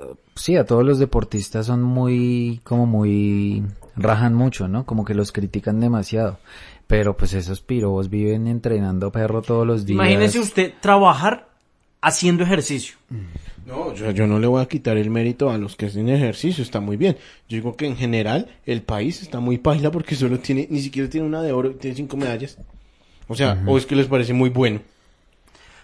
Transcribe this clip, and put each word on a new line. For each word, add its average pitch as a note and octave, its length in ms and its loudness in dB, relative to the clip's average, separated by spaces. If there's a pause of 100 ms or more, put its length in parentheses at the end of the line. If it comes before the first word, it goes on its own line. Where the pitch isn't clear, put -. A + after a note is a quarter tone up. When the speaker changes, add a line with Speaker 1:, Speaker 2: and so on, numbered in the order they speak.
(360)
Speaker 1:
sí, - 200 0
a C#3+ 100 4
todos A#2+ 200 4
los C#3 140 4
deportistas A2 680 0
son B2 160 0
muy, B2 840 0
como A#2+ 220 2
muy, G#2 760 2 (320)
rajan A2 400 2
mucho, A#2+ 320 0
¿no? A2 180 -4
Como A2 180 -2
que G#2 120 -4
los G2+ 160 0
critican G#2 480 -4
demasiado. A2 580 0 (480)
Pero G#2 320 2
pues F#2+ 160 2
esos F#2+ 280 -4
pirobos G2 480 -2
viven G#2+ 380 0
entrenando G2+ 640 0
perro A2 300 0
todos A#2 240 0
los A2+ 200 0
días. F3+ 100 0
Speaker 2:
Imagínese G3 440 4
usted F#3+ 400 -2
trabajar G3 680 4 (520)
haciendo F3 440 4
ejercicio. D3+ 520 -2 (720)
Speaker 3:
No, - 280 -8
yo, G#2+ 180 -4
yo G#2 160 2
no G#2 120 4
le A2+ 80 4
voy B2+ 140 4
a B2+ 60 0
quitar B2 280 -2
el G#2+ 140 2
mérito A#2 400 0
a A2+ 80 -2
los G2+ 180 -6
que G#2+ 120 -4
hacen G#2 200 -2
ejercicio, C#3 560 0
está - 160 -6
muy G#2 160 -4
bien. D#3 220 2 (320)
Yo A2+ 80 -6
digo A#2 180 -6
que D3+ 120 -6
en B2+ 100 -4
general A#2 500 0 (180)
el A#2 180 -4
país A#2 380 -4
está B2 200 -8
muy B2 160 0
paila D3+ 340 0
porque E3 240 -4
solo B2+ 240 0
tiene, C3+ 300 -2
ni D3 100 -2
siquiera C3+ 300 -6
tiene D#3 180 -4
una D#3 140 -4
de D#3 100 -2
oro, B2+ 200 0
tiene C3 260 -10
cinco C3+ 180 -8
medallas. C3 420 -6 (680)
O A2+ 80 -8
sea, B2 260 0
Speaker 1:
Ujú. G2 120 0
Speaker 3:
¿o C3+ 40 6
es B2+ 80 0
que C#3+ 120 0
les C3+ 100 4
parece B2+ 240 0
muy B2+ 200 2
bueno? A#2+ 280 2 (1040)